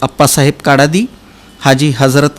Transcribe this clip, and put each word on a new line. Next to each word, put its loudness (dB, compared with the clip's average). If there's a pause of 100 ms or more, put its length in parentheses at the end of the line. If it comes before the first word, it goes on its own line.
अप्पासाहेब 0 (120)
काडादी, 0 (560)
हाजी 0 (100)
हजरत 0